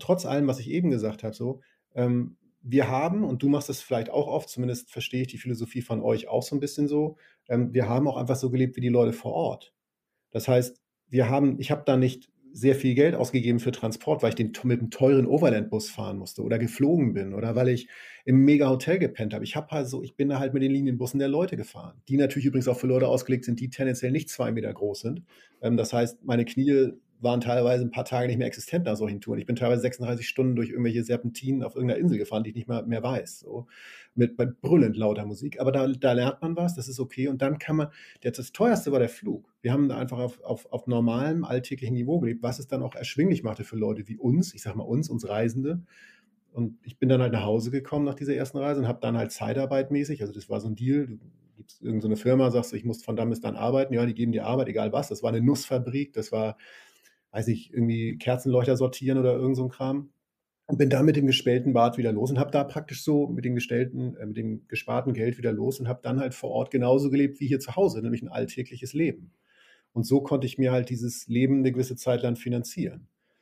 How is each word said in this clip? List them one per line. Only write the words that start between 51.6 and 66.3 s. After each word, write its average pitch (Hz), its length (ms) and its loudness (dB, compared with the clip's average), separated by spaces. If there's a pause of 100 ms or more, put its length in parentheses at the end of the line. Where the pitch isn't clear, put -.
irgend 113 220 -2
so 110 60 0
eine 107 80 2
Firma, 127 340 4
sagst, 120 240 0
„Ich 117 100 -6
muss 113 180 -4
von 113 140 -4
dann 113 140 0
bis 113 100 -2
dann 107 160 -6
arbeiten“, 131 380 0
ja, 117 100 2
die 117 100 0
geben 117 180 0
dir 107 120 -2
Arbeit, 127 240 0
egal 110 240 -2
was. 139 160 -2
Das - 140 -8
war 113 80 0
eine 113 100 0
Nussfabrik, 131 720 0
das 110 180 -6
war, 110 260 -2 (760)
weiß 110 160 -2
ich, - 260 -2
irgendwie 113 420 0
Kerzenleuchter 127 600 2
sortieren 131 420 0
oder 127 160 4
irgend 127 220 0
so 127 80 -2
ein 127 60 -4
Kram. 135 400 -6 (560)
Und - 120 -2
bin 143 100 6
dann 135 160 4
mit 151 120 8
dem 139 100 4
gestellten 123 480 4
Bart 120 240 6
wieder 117 120 2
los 110 200 0
und 131 80 0
hab 139 120 0
da 143 140 2
praktisch - 400 -10
so 147 220 4
mit 120 180 -6
dem 123 100 0
gestellten, 127 640 -2
äh, 110 80 -12
mit 107 140 -8
dem 110 280 -6
gesparten 123 460 -4
Geld 120 240 -2
wieder 120 160 -2
los 127 260 -2
und 120 100 -4
hab - 140 -6
dann 127 180 -2
halt 127 120 -4